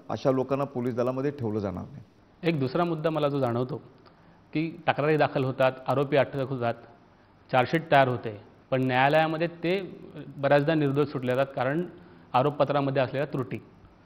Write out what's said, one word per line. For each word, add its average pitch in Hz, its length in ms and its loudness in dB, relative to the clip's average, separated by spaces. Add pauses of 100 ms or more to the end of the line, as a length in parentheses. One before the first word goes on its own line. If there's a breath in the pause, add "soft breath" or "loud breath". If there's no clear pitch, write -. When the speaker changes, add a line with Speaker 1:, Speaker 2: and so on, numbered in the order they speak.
Speaker 1:
अशा 117 220 0
लोकांना 131 340 0
पोलीस 123 300 -4
दलामध्ये 127 360 -2
ठेवलं 110 280 -4
जाणार 95 260 -4
नाही. - 180 -16 (400)
Speaker 2:
एक 165 180 0
दुसरा 135 240 0
मुद्दा 165 260 -2
मला 151 180 0
जो 139 120 -2
जाणवतो 127 360 -2 (760 soft breath)
की 160 360 -4
तक्रारी 147 280 2
दाखल 143 280 2
होतात, 131 280 2 (160)
आरोपी 139 280 0
अटक 131 200 2
होतात, 123 380 -4 (800 soft breath)
चार्जशीट 131 400 2
तयार 135 160 8
होते, 113 320 -6 (300)
पण 131 120 2
न्यायालयामध्ये 156 640 2
ते 170 540 -4 (360)
बऱ्याचदा 143 380 4
निर्दोष 143 340 2
सुटले 127 260 -2
जातात 135 120 2 (100)
कारण 143 300 -2 (460 loud breath)
आरोपपत्रामध्ये 139 720 2
असलेल्या 135 240 -2
त्रुटी. 131 320 -6 (480 soft breath)